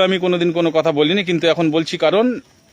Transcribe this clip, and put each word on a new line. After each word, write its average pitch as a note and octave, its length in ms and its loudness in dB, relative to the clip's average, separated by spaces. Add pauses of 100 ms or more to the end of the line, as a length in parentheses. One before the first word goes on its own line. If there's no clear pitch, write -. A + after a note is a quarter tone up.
আমি F#3+ 120 0
কোনোদিন F3 340 0
কোনো E3+ 180 0
কথা D#3+ 220 0
বলিনি, D3+ 320 0
কিন্তু E3 280 -2
এখন E3 180 0
বলছি, D#3+ 240 -2 (100)
কারণ, F#3+ 220 2 (460)